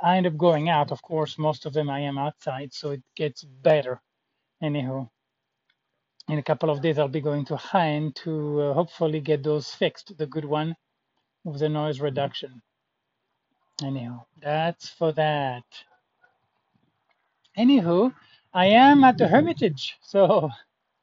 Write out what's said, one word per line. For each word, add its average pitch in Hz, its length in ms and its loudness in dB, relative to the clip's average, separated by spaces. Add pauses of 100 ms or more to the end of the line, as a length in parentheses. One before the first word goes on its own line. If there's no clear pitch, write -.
I 180 160 2
end 180 80 0
up 160 100 -2
going 160 320 2
out. 147 240 0
Of 135 100 -10
course, 156 360 -6
most 156 280 -4
of 147 60 -8
them 147 180 -2
I 139 100 -6
am 139 160 -6
outside, 139 560 -8
so - 200 -10
it 139 100 -12 (140)
gets 151 260 -8
better. 135 580 0 (640)
Anyhow, 135 480 -6 (1160)
in 156 100 -2
a 143 60 -4
couple 160 260 -2
of 143 100 -2
days, 151 180 0
I'll 147 100 0
be 147 120 -4
going 143 260 -4
to 151 100 -6
Jaén 151 640 -2
to, 147 400 -4
uh, 143 120 -2
hopefully 156 460 -2
get 147 220 -2
those 151 280 -4
fixed, - 460 -6
the 151 100 -6
good 147 180 -10
one 151 320 -4 (680)
with 147 160 -10
the 156 80 0
noise 151 320 -4
reduction. 139 640 -6 (1200)
Anyhow, 123 440 -10 (140)
that's 156 480 -4
for 165 240 -4
that. 147 520 -2 (1900)
Anywho, 226 560 4 (400)
I 185 120 4
am 269 380 8
at 254 140 6
the 160 100 4
Hermitage, 233 760 2
so 175 480 2 (520)